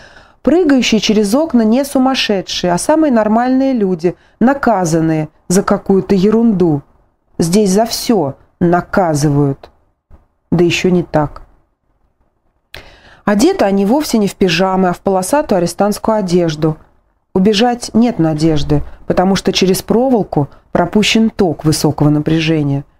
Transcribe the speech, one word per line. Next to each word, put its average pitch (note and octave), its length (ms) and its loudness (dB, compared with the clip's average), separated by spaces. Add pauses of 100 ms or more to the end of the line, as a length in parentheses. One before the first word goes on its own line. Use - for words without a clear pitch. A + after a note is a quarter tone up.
(420)
Прыгающие C4+ 580 2
через G#3 340 0
окна C#4 280 0
не A#3 240 2
сумасшедшие, A#3 880 -2
а F3 40 -2
самые D4+ 360 0
нормальные B3 580 0
люди, F#3 460 -2 (240)
наказанные E3 880 0 (180)
за F#3 160 2
какую-то G3 500 0
ерунду. F#3+ 680 2 (580)
Здесь F#3+ 300 2
за G#3 160 2
всё F#3 480 -2 (260)
наказывают. D#3 1120 0 (800)
Да F3 140 2
ещё F3 260 0
не F3+ 140 0
так. - 400 -4 (1800)
Одеты B3 380 2
они G3 220 0
вовсе C4 320 0
не G3+ 100 0
в - 80 -8
пижамы, F#3+ 540 0
а F3 40 -2
в - 80 -18
полосатую G3 560 -2
арестантскую G3+ 600 -2
одежду. E3 600 -2 (580)
Убежать A3 580 0
нет A#3 240 2
надежды, D#3 640 0 (240)
потому F#3 300 0
что - 180 -2
через F#3 300 0
проволоку G#3+ 640 0 (240)
пропущен G#3+ 580 0
ток E3 340 -2
высокого D3+ 460 0
напряжения. D3+ 760 -2 (140)